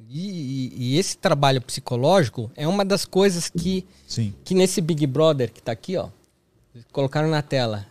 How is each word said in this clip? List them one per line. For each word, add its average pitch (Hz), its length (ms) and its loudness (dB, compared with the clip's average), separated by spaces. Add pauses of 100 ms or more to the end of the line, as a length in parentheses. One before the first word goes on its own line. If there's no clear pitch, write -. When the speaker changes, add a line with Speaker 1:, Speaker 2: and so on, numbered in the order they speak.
(120)
Speaker 1:
E, 139 680 -8
e, 127 180 -2
e - 20 4
esse - 200 -2
trabalho 139 440 2
psicológico 127 960 0
é 147 120 -4
uma 202 180 0
das 190 200 0
coisas 185 440 2
que, 185 360 -4 (220)
Speaker 2:
Sim. 104 260 -4 (120)
Speaker 1:
que 185 100 -2
nesse 185 260 4
Big 156 240 2
Brother 139 460 2
que - 100 -20
tá - 120 -6
aqui, 180 240 -6
ó, 87 100 -4 (840)
colocaram 151 380 0
na 151 140 0
tela. 113 480 -2